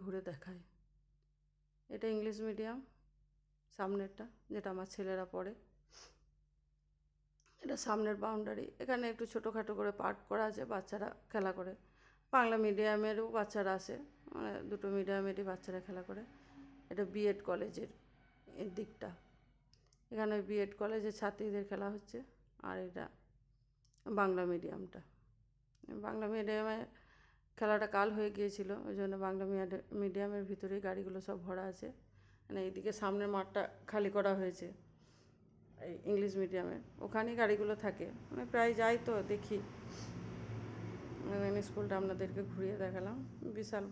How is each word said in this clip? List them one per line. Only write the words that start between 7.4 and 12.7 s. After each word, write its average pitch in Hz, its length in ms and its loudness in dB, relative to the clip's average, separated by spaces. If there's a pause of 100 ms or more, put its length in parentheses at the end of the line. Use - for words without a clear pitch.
এটা 277 140 -2 (100)
সামনের 214 380 2
বাউন্ডারি, 214 420 -2 (180)
এখানে 247 300 2
একটু 233 200 -4
ছোটোখাটো 220 460 0
করে 208 120 2 (100)
পার্ক 202 180 0 (100)
করা 214 200 2
আছে, 214 140 -4 (100)
বাচ্চারা 202 360 -4 (220)
খেলা 190 280 2
করে। 185 140 -4 (600)
বাংলা 233 220 8 (100)
মিডিয়ামেরও 214 600 4 (120)